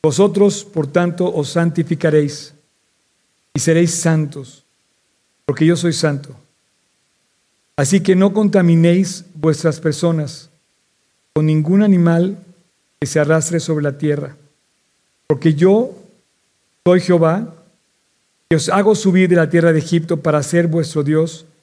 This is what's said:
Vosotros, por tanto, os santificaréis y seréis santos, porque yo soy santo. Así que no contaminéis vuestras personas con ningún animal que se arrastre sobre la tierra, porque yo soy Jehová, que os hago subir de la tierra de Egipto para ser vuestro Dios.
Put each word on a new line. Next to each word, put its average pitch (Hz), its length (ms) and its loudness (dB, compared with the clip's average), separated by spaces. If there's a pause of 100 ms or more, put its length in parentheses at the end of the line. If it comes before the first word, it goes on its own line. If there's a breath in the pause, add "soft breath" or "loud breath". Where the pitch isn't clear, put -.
Vosotros, 196 600 2
por 151 240 -6
tanto, 175 440 -2
os 143 180 -4
santificaréis 156 1000 -2 (1000)
y 143 60 -4
seréis 165 340 2
santos, 151 680 -4 (840)
porque 143 180 -2
yo 170 120 4
soy 170 160 -2
santo. 143 380 -4 (1500)
Así 147 240 2
que 190 160 2
no 196 160 2
contaminéis 180 920 2 (100)
vuestras 156 420 -2
personas 156 720 -4 (840)
con 156 100 0
ningún 156 380 2
animal 175 520 2 (640)
que 147 80 -6
se 151 140 -2
arrastre 160 400 0
sobre 151 240 -4
la 139 120 -4
tierra, 147 380 -4 (920)
porque 160 260 0
yo 190 360 2 (920)
soy 180 140 4
Jehová, 175 480 0 (1000)
que 165 80 -4
os - 120 -4
hago 202 280 0
subir 185 340 0
de 175 60 2
la 160 120 2
tierra 170 240 2
de 160 60 0
Egipto 165 380 -2
para 151 260 -2
ser 170 240 -2
vuestro 160 380 -4
Dios. 156 420 -4 (160)